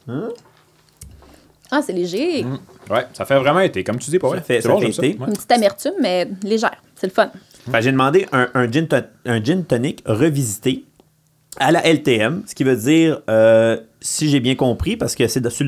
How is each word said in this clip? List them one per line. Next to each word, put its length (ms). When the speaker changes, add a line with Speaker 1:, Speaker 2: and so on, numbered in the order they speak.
Speaker 1:
Hein ? 220
Speaker 2:
Ah, 160
c'est 80
léger. 500
Speaker 3:
Mm. 160
Ouais, 240
ça 120
fait 120
vraiment 220
été, 240
comme 140
tu 120
dis, 100
pas 100
Speaker 1:
Ça 60
Speaker 3:
vrai. 60
Speaker 1:
fait, 200
Speaker 3:
C'est 60
Speaker 1:
ça 20
Speaker 3:
bon, 100
Speaker 1:
fait 60
Speaker 3:
j'aime 80
ça. 120
Speaker 1:
été. 140
Speaker 3:
Ouais. 80
Speaker 2:
Une 60
petite 180
amertume, 400
mais 280
légère. 320
C'est 120
le 60
fun. 160
Speaker 1:
Fait 80
que 60
j'ai 80
demandé 400
un, 220
un 180
gin 160
ton-, 160
un 180
gin 220
tonic 400
revisité 800
à 140
la 120
L 180
T 140
M, 300
ce 80
qui 80
veut 140
dire, 420
euh, 480
si 300
j'ai 100
bien 160
compris, 400
parce 200
que 120
c'est 140
de-, 80
sur, 180